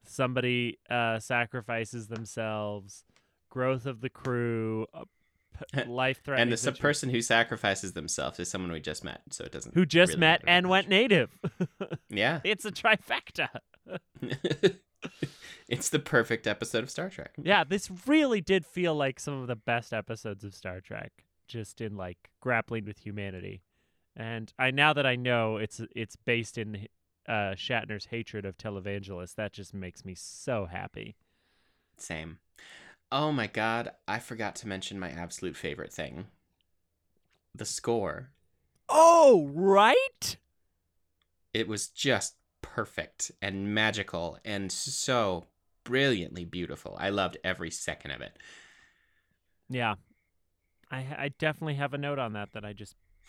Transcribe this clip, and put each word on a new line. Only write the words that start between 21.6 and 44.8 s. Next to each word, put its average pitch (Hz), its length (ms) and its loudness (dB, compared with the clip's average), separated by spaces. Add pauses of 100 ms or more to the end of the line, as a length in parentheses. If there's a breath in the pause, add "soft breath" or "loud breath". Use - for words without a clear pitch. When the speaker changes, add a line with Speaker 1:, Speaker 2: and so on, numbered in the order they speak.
Speaker 1:
in, 104 160 -6
like, 90 320 -10 (120)
grappling 113 440 0
with 104 140 -12
humanity. 98 640 -10 (520)
And 113 440 -10
I, 131 140 4
now 147 200 6
that 139 140 2
I 127 100 4
know 117 400 2
it's, 107 240 -6 (160)
it's 110 200 -8
based 117 420 -2
in, 107 300 -8 (380)
uh, 104 300 -2
Shatner's 107 500 -6
hatred 110 380 -8
of 95 140 -8
televangelists, 98 760 -8
that 107 180 -6
just 98 180 -14
makes 92 320 -12
me 92 100 -12
so 107 520 -6
happy. 95 500 -12 (800)
Speaker 2:
Same. 80 420 -10 (720 loud breath)
Oh 151 220 0
my 120 140 0
God, 113 440 -2 (160)
I 107 120 -4
forgot 110 380 -6
to 113 120 -10
mention 95 300 -8
my 90 120 -6
absolute 85 460 -8
favorite - 380 -8
thing. 76 320 -10 (1300)
The 107 100 -8
score. 113 640 -4 (600)
Speaker 1:
Oh, 302 600 10
right? 202 840 6 (1160)
Speaker 2:
It 110 140 0
was 107 200 -4
just - 460 0 (260)
perfect - 720 -8 (100)
and 98 340 -4
magical 104 720 -2
and 101 280 -4
so 110 760 -2 (380)